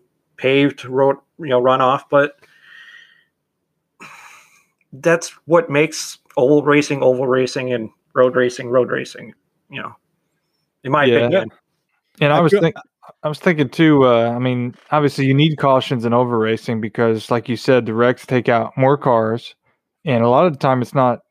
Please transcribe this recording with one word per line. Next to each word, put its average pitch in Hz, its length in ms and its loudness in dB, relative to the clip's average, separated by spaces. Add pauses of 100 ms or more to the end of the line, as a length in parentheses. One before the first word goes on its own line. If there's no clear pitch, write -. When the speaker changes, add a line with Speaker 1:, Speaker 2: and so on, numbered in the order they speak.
(380)
Speaker 1:
paved 135 480 0
road, 135 300 0 (220)
you 160 100 -12
know, 123 120 0
runoff, 131 480 2
but 143 300 0 (2500)
that's 165 360 -2 (180)
what 165 240 2
makes 156 480 -2 (180)
oval 143 260 2
racing, 147 400 0
oval 131 240 0
racing, 127 460 -2
and 113 180 -6 (240)
road 127 220 2
racing, 123 320 -2
road 120 220 0
racing, 127 440 -10 (360)
you 139 100 -14
know, - 140 -16 (880)
in 131 80 -4
my 147 120 2
Speaker 2:
Yeah. 123 140 4
Speaker 1:
opinion. 123 320 0 (680)
Speaker 2:
And 147 120 2
I 156 60 2
Speaker 3:
I - 20 2
Speaker 2:
was 170 120 2
Speaker 3:
feel 202 80 2
Speaker 2:
think-, 165 160 -2 (460)
I 151 60 -6
was 151 100 -8
thinking 151 300 0
too, 151 380 4
uh, 117 280 2
I 120 40 -6
mean, 123 360 -4 (160)
obviously 143 360 0
you 135 80 2
need 151 220 2
cautions 131 480 0
in 117 80 -2
oval 120 260 2
racing 110 420 -4
because, 113 500 -2
like 120 180 -2
you 120 80 -4
said, 123 300 0
the 110 80 -6
wrecks 120 320 0
take 127 220 -2
out 113 280 -2
more 135 220 2
cars. 113 560 -2 (500)
And 120 200 0
a 120 40 2
lot 139 180 4
of 170 60 0
the 135 60 -12
time 131 240 0
it's - 120 -10
not, 127 260 0 (100)